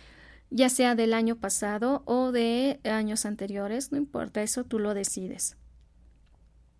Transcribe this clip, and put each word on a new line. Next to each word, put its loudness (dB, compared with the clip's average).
ya 4
sea 2
del 4
año 2
pasado -2
o 2
de 2
años 0
anteriores, -4
no 0
importa, -4
eso -2
tú -2
lo 0
decides. -4